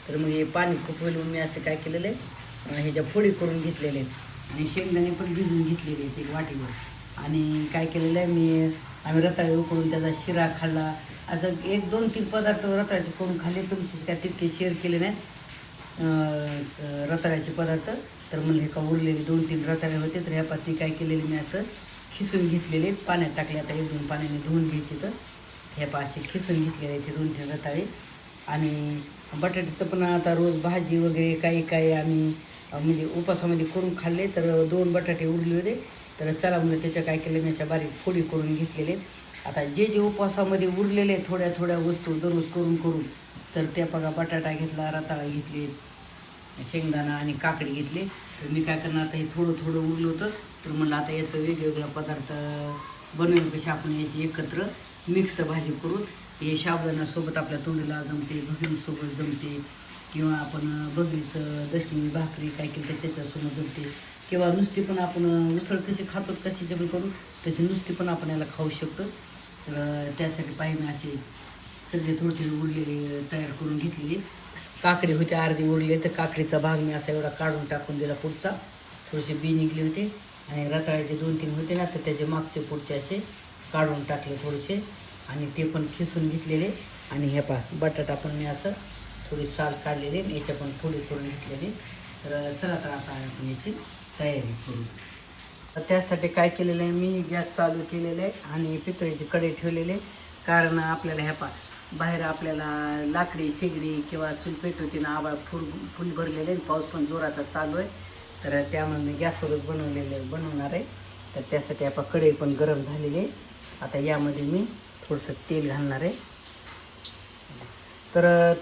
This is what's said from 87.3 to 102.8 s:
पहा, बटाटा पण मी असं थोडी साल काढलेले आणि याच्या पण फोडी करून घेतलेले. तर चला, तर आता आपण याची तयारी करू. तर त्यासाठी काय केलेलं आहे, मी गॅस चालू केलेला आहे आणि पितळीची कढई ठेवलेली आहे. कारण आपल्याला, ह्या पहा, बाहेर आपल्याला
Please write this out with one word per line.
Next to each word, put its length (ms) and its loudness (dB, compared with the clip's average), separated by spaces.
पहा, 200 0
बटाटा 420 0
पण 160 -4
मी 140 -2
असं 260 -2
थोडी 160 -2
साल 260 -2
काढलेले 360 -2
आणि 180 -4
याच्या 160 -4
पण 160 -4
फोडी 280 -2
करून 240 -4
घेतलेले. 480 -6
तर 360 -2
चला, 140 0
तर 140 -4
आता 240 -6
आपण 240 -6
याची 220 -4
तयारी 220 0
करू. 420 -6
तर 60 -2
त्यासाठी 460 4
काय 220 6
केलेलं 340 2
आहे, 80 4
मी 400 2
गॅस 140 2
चालू 240 4
केलेला 400 -2
आहे 100 2
आणि 320 0
पितळीची 460 -2
कढई 300 2
ठेवलेली 380 0
आहे. 80 0
कारण 320 6
आपल्याला, 420 0
ह्या 120 0
पहा, 160 -6
बाहेर 280 0
आपल्याला 440 -2